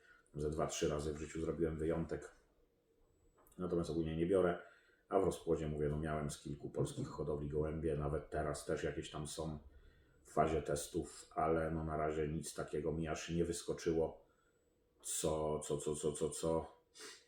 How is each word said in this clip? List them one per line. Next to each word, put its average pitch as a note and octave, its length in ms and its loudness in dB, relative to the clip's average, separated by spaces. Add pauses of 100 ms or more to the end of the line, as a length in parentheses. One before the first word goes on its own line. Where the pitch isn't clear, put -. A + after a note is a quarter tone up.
(360)
Ze D2 140 0
dwa, D2+ 180 0
trzy D#2+ 220 0
razy D2+ 240 0
w D2 40 -6
życiu D#2 240 -6
zrobiłem D#2+ 340 2
wyjątek. D#2 560 -2 (1300)
Natomiast F2 320 0
ogólnie D#2+ 280 0
nie E2+ 80 4
biorę. F2+ 320 6 (520)
A G2 100 4
w F#2+ 40 6
rozpłodzie, D#2+ 440 2
mówię, D2 220 0
no D2 100 0
miałem D2+ 300 -2
z - 120 -8
kilku C#2+ 280 -8
polskich C#2+ 380 -2
hodowli D2 420 -4
gołębie, D2+ 480 0
nawet D2 320 -2
teraz D2+ 360 -2
też D#2 180 -2
jakieś D2+ 280 -4
tam D#2 160 -6
są D#2 320 -6 (680)
w - 60 -20
fazie D#2 300 4
testów, - 720 -2
ale D#2+ 360 4
no D#2+ 120 0
na D#2 140 -2
razie D#2 300 2
nic D2+ 260 -2
takiego D#2+ 400 -2
mi D#2+ 140 0
aż D#2 220 -4
nie E2+ 160 4
wyskoczyło, D#2+ 760 0 (800)
co, D#2 580 0
co, D2 180 -2
co, D2+ 180 0
co, D2+ 160 0
co, D2+ 180 -2
co, D#2+ 460 0 (520)